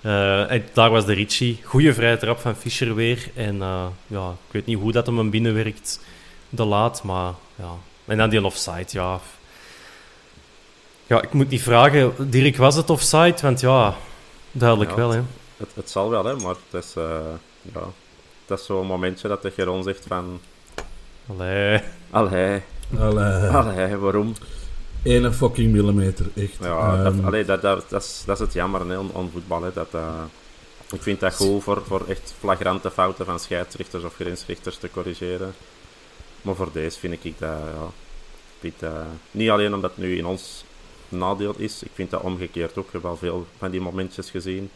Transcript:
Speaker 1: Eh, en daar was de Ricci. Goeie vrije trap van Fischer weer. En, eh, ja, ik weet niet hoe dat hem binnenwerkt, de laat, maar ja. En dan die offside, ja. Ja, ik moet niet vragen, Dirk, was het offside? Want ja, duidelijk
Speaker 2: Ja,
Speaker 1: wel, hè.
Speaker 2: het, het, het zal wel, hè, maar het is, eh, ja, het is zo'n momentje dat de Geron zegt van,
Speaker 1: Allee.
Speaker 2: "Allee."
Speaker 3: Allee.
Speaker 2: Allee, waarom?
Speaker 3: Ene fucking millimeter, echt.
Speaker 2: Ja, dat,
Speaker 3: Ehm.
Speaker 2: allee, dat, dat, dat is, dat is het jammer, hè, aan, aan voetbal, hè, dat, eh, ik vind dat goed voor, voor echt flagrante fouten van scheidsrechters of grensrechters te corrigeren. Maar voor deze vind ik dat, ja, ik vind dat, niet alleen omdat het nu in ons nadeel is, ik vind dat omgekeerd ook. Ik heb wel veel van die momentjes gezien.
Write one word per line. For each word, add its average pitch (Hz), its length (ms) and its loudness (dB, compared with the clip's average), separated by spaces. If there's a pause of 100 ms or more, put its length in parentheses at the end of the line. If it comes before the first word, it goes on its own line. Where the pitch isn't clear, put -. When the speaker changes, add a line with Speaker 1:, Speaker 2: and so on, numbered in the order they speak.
Speaker 1:
Eh, 101 480 2
en 117 120 2 (100)
daar 113 160 8
was 110 160 6
de 104 80 2
Ricci. 110 500 0
Goeie 143 300 6
vrije 113 240 4
trap 113 220 0
van 110 160 -2
Fischer 117 400 -2
weer. 117 400 0
En, 101 260 -4
eh, 92 240 -4 (220)
ja, 95 220 -6
ik - 240 -14
weet 104 120 -2
niet 110 140 -2
hoe 110 120 0
dat 120 140 -6
hem 117 240 0
binnenwerkt, 110 720 -2 (480)
de 113 140 -4
laat, 107 400 0
maar 92 300 -4 (220)
ja. 87 160 -12 (340)
En 107 120 -2
dan 110 120 4
die 107 140 4
offside, 92 440 -4
ja. 92 320 -4 (1900)
Ja, 113 140 6
ik - 120 -4
moet 135 160 4
niet 131 120 0
vragen, 127 520 8 (160)
Dirk, 131 280 6
was 139 180 8
het 160 140 0
offside? 165 520 6
Want 127 180 2
ja, 127 360 4 (560)
duidelijk 117 380 4
Speaker 2:
Ja, 92 60 -6
Speaker 1:
wel, 117 140 2
hè. 113 80 2
Speaker 2:
het, 123 80 0 (320)
het, 107 180 -12
het 101 140 -12
zal 101 200 0
wel, 107 160 0
hè, 131 100 -2
maar 92 200 -4 (140)
het 90 140 -8
is, - 120 -16
eh, 82 80 -4 (720)
ja, 82 80 -8 (640)
het 98 140 -4
is - 60 -14
zo'n 95 220 -2
momentje 92 400 -2
dat 101 140 -2
de 95 100 -4
Geron 92 320 -2
zegt 95 240 -6
van, 90 320 -6 (920)
Speaker 1:
Allee. 98 520 0 (280)
Speaker 2:
"Allee." 98 520 2 (380)
Speaker 3:
Allee. 104 500 2
Speaker 2:
Allee, 101 460 2
waarom? 104 380 2 (680)
Speaker 3:
Ene 123 300 4
fucking 113 380 4
millimeter, 101 540 4 (100)
echt. 101 240 -4
Speaker 2:
Ja, 85 440 2
dat, 95 100 4
Speaker 3:
Ehm. 98 120 2
Speaker 2:
allee, 101 200 2
dat, 95 160 2
dat, 98 280 2
dat 101 140 -2
is, - 220 -12
dat 98 140 -2
is 110 60 0
het 101 80 -2
jammer, 90 340 -2
hè, 92 100 -4
aan, 98 180 -6
aan 92 180 -4
voetbal, 87 300 -4
hè, 90 100 -6
dat, 82 180 -6
eh, 80 300 -6 (720)
ik 95 100 -10
vind 101 180 -2
dat 92 160 0
goed 98 280 2
voor, 101 240 -2
voor 95 200 -2
echt - 320 -8
flagrante 92 520 -2
fouten 92 340 0
van 87 140 -6
scheidsrechters 87 640 -6
of 85 120 -10
grensrechters 90 600 -8
te 87 140 -12
corrigeren. 90 600 -6 (880)
Maar 98 140 -4
voor 90 180 -4
deze 80 260 -6
vind 87 220 -6
ik 78 180 -12
dat, 80 100 -6
ja, 78 360 -8
ik - 760 -18
vind 82 200 -10
dat, 80 120 -8 (400)
niet 110 180 0
alleen 104 240 2
omdat 95 220 -4
het 92 100 -8
nu 90 120 -2
in 85 80 -4
ons - 380 -8 (460)
nadeel 98 480 -4
is, - 260 -8
ik - 100 -16
vind 92 160 -8
dat - 120 -4
omgekeerd 90 560 -6
ook. 95 80 -6
Ik - 80 -20
heb 85 80 -8
wel 87 160 -8
veel 87 280 -6 (120)
van 95 140 -6
die 92 100 -4
momentjes 92 480 -8
gezien. 95 460 -8